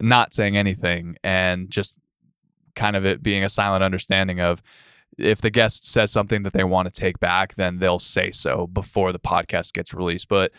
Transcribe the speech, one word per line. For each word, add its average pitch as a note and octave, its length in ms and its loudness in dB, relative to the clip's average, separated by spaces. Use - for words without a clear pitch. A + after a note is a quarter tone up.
not A#2 320 4
saying G2+ 240 0
anything F2 680 -2
and F#2 460 0
just - 280 -4
kind G#2 180 0
of F#2+ 100 0
it G2 180 0
being G2+ 200 2
a G2 60 0
silent G2 340 0
understanding F#2+ 580 0
of F2 220 0
if G#2 240 2
the A2+ 100 2
guest A2 340 2
says G#2+ 280 2
something G2+ 320 0
that F#2+ 80 -4
they F#2+ 100 0
want F#2 240 0
to - 140 -8
take F#2 180 -2
back, F#2 360 0
then F2+ 240 -2
they'll F2+ 200 2
say F2+ 320 0
so E2 360 -2
before F#2 460 -2
the F2 60 -6
podcast - 540 -2
gets F2+ 200 -8
released. F2+ 360 -4
But, F#2+ 300 2